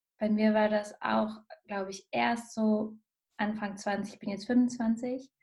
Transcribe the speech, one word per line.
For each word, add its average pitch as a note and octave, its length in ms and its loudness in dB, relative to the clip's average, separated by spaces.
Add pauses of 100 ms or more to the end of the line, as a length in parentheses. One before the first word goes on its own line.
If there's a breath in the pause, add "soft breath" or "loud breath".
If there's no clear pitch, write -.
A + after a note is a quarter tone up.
(180)
Bei G#3+ 100 0
mir G#3+ 240 4
war G#3+ 160 4
das G#3 320 -2
auch, A3 300 0 (360)
glaube G3 240 -6
ich, - 200 -14
erst A#3 420 0
so G#3+ 460 0 (400)
Anfang G#3 400 -4
zwanzig, G3+ 360 -4
ich - 60 -20
bin G#3 100 -8
jetzt G3 160 -8
fünfundzwanzig, B3 840 0 (120)